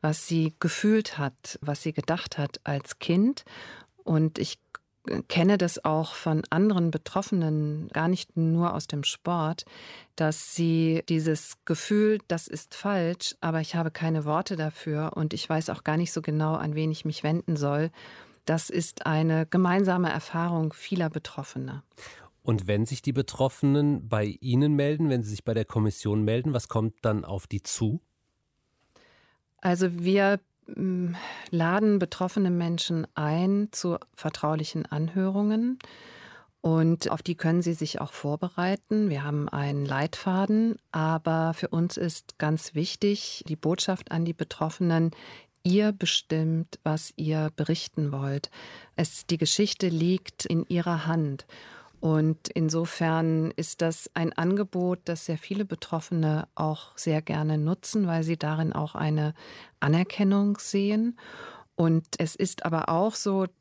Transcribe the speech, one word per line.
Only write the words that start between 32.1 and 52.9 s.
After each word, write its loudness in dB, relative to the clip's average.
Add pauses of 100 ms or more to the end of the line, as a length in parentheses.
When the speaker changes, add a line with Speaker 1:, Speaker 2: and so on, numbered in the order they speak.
Speaker 1:
Menschen 0
ein 2
zu -2 (160)
vertraulichen -2
Anhörungen. 0 (840)
Und 4
auf -4
die -2
können 2
sie 0
sich -4
auch -6
vorbereiten. 0
Wir -2
haben -2
einen -2
Leitfaden, 2 (160)
aber 2
für -4
uns 0
ist -4
ganz 0
wichtig, -2
die -2
Botschaft -2
an 0
die -2
Betroffenen, 0 (500)
ihr 4
bestimmt, 0
was 0
ihr 0
berichten -2
wollt. -4 (440)
Es, -2
die 0
Geschichte 2
liegt 0
in 0
ihrer 0
Hand. 0 (540)
Und 2
insofern 2